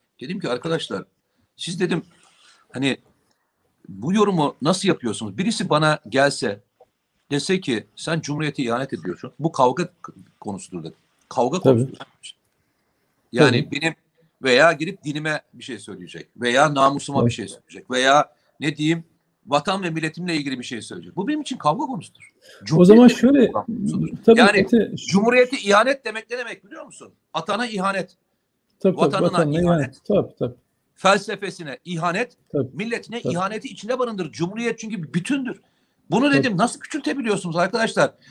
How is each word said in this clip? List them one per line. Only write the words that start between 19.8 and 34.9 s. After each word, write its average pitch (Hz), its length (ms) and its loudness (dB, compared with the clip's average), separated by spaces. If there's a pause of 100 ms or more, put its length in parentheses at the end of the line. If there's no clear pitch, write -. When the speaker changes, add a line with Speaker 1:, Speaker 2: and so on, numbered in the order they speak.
Speaker 1:
ve 170 60 -4
milletimle 160 460 -6
ilgili 135 240 -4
bir 120 40 -10
şey 113 180 -10
söyleyecek. 90 340 -16
Bu 202 120 -6
benim 302 140 -4
için 269 160 -10
kavga 185 280 -2
konusudur. - 480 -12 (440)
Speaker 2:
O 175 80 10
zaman 226 220 12
Speaker 1:
Cumhuriyet - 140 4
Speaker 2:
şöyle, 254 300 6
Speaker 1:
kavga 104 140 -4
konusudur. 160 440 -4 (160)
Speaker 2:
tabii 226 140 8
Speaker 1:
Yani, 202 220 6
Speaker 2:
Mete, 196 340 2
Speaker 1:
Cumhuriyete 240 640 2
ihanet 214 480 2
demek 214 240 -10
ne 240 80 -8
demek 220 280 -12
biliyor 302 200 -20
musun? 117 280 -20 (200)
Atana 208 340 -4
ihanet. 196 500 -4 (600)
Speaker 2:
Tabii, 190 160 2
tabii, - 20 -8
Speaker 1:
Vatanına 170 300 2
Speaker 2:
vatanına 165 340 0
Speaker 1:
ihanet. 175 40 2
Speaker 2:
ihanet. 160 420 0
Tabii, 190 320 0
tabii. 123 160 -6 (400)
Speaker 1:
Felsefesine 190 920 -2
ihanet. 175 520 -4 (120)
Speaker 2:
Tabii, 131 240 -4
Speaker 1:
Milletine 220 480 -8
Speaker 2:
tabii. 135 120 -4
Speaker 1:
ihaneti 202 340 -6
içinde 226 320 -6
barındırır. 202 320 -6
Cumhuriyet 226 480 -4
çünkü 208 240 -10